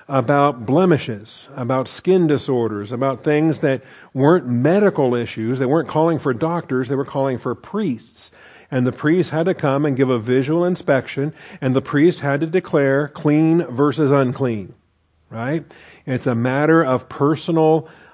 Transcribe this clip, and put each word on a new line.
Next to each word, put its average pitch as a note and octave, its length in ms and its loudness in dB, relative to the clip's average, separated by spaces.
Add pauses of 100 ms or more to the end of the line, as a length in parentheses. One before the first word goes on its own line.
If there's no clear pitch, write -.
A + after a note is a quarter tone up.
about C#3 560 2
blemishes, B2+ 880 0
about C3 340 -4
skin F3+ 380 0
disorders, A#2 640 -2
about B2+ 320 -4
things D3+ 380 0
that C3+ 220 0 (320)
weren't C#3 320 4
medical C#3 680 2
issues. A#2+ 440 -4
They C3 80 -2
weren't C#3+ 220 0
calling D#3+ 300 0
for D3 140 -2
doctors. C3+ 560 -4
They C#3 60 -2
were C3+ 100 -2
calling C3+ 340 -4
for A#2+ 160 -6
priests. - 760 -8 (400)
And B2+ 160 0
the B2 60 -2
priests D#3+ 380 0
had D#3 140 -2
to F#3 100 0
come C#3 300 0
and C#3 120 0
give C3 120 2
a B2+ 100 2
visual C3+ 460 0
inspection, D3 680 -2 (260)
and C3 160 0
the C3 60 0
priest D3+ 380 2
had C#3+ 200 -2
to D#3+ 60 -4
declare D3 600 0
clean D#3+ 580 2
versus C#3 440 0
unclean, B2+ 640 0 (540)
right? G3 360 -6 (400)
It's C3 240 -4
a A#2+ 80 0
matter D3 480 2
of B2+ 240 -2
personal, D#3 800 0 (240)